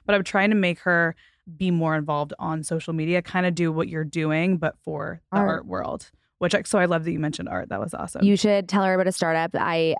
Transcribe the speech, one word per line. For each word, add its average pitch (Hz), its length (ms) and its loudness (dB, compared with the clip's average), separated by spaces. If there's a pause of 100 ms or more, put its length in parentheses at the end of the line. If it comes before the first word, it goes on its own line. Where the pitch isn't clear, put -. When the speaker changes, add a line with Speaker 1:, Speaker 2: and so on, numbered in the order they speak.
Speaker 1:
but 202 80 2
I'm 196 100 2
trying 196 260 2
to 214 60 4
make 180 240 2
her 170 340 2 (440)
be 185 120 0
more 160 240 2
involved 147 440 -2
on 160 240 -4
social 165 320 -4
media, 160 260 0
kinda 180 300 0
do 170 200 0
what 160 180 -2
you're 160 160 -4
doing, 160 520 0
but 160 220 -4
for 160 420 -8 (100)
the 190 80 0
Speaker 2:
Art. 202 100 2
Speaker 1:
art 160 180 -4
world, - 440 -8 (280)
which 175 160 0
I, - 80 0
so - 160 0
I 180 80 4
love 165 180 0
that 170 80 -2
you 160 60 -4
mentioned 151 300 -4
art. - 200 -6
That 98 120 -6
was 160 140 -6
awesome. - 300 -4
Speaker 2:
You 202 120 6
should 202 320 2
tell 196 160 2
her 190 100 2
about 185 140 2
a 190 40 0
startup 165 420 0
I 165 460 2